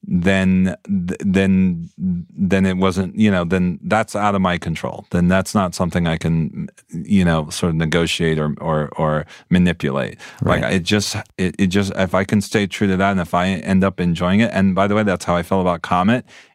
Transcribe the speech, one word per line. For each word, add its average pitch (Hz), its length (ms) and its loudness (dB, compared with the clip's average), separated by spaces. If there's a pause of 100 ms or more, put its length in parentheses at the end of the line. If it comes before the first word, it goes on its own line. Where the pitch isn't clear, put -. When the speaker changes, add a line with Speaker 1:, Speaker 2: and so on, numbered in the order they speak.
Speaker 1:
then, 92 680 2 (100)
th-, 90 380 -4
then, 175 640 2 (100)
then 98 680 -2
it 92 120 0
wasn't, 92 420 0
you 107 100 4
know, 90 160 2
then 90 380 0
that's 107 320 -2
out 101 220 0
of 95 40 0
my 90 160 2
control. - 540 -6
Then 87 160 2
that's 92 260 2
not 92 220 0
something 87 320 -2
I 80 100 0
can, 80 520 -2 (240)
you 92 320 2
know, 80 260 0
sort - 200 -2
of 80 60 -2
negotiate 82 600 0
or, 76 220 -2
or, 76 360 -2
or 76 300 -2 (240)
manipulate. 73 680 0 (240)
Like, 87 200 0
Speaker 2:
Right. 62 120 -2
Speaker 1:
it 90 100 0
just, 104 320 -2 (220)
it, 92 200 -2
it 98 100 2
just, 98 280 0
if 92 180 -2
I 95 80 2
can 104 180 0
stay 101 280 -2
true - 180 -2
to 95 100 2
that, 98 140 2
and 98 100 0
if 85 140 -6
I 90 140 2
end 95 340 2
up 95 160 0
enjoying 90 420 0
it, 117 120 2
and 95 240 2
by 98 100 2
the 104 80 0
way, 107 80 2
that's 95 220 -2
how 87 100 0
I 87 80 0
felt 95 200 0
about 87 200 0
Comet. 101 420 2 (300)